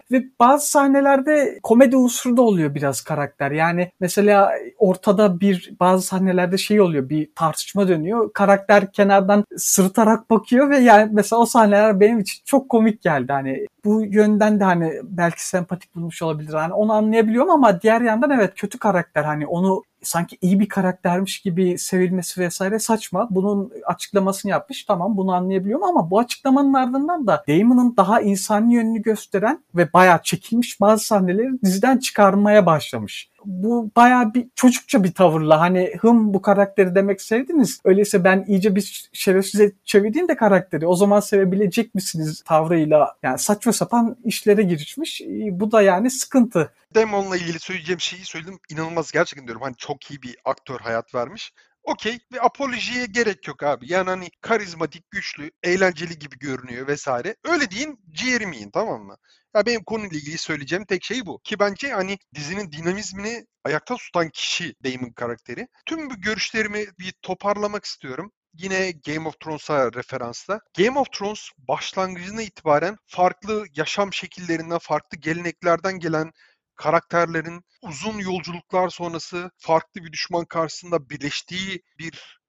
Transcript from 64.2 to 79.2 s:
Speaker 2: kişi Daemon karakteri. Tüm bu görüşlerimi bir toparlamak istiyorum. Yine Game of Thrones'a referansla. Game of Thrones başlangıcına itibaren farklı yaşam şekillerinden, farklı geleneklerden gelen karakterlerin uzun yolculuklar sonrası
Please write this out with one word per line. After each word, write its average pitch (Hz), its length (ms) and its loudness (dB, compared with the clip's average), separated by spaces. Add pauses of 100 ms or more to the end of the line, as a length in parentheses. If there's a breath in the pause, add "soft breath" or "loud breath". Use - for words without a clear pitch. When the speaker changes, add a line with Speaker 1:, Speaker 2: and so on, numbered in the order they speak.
Speaker 2:
kişi - 540 -8
Daemon 127 280 -8
karakteri. 120 560 -12 (180)
Tüm 320 240 -10
bu 220 120 -16
görüşlerimi 214 640 -6 (140)
bir 180 220 -14
toparlamak 202 640 -6
istiyorum. 143 460 -14 (220)
Yine 185 380 -4
Game 156 360 -10
of 147 120 -12
Thrones'a 143 540 -4
referansla. 123 640 -10 (180)
Game 247 220 0
of 262 120 -4
Thrones 208 460 -12
başlangıcına 185 840 -8
itibaren 165 560 -2 (100)
farklı 202 580 -2 (100)
yaşam 185 380 -4
şekillerinden, 170 680 -8
farklı - 380 -8
geleneklerden 170 800 -4
gelen 160 320 -4 (500)
karakterlerin 165 800 -2 (180)
uzun 208 380 -10
yolculuklar 180 720 -4
sonrası 175 680 -12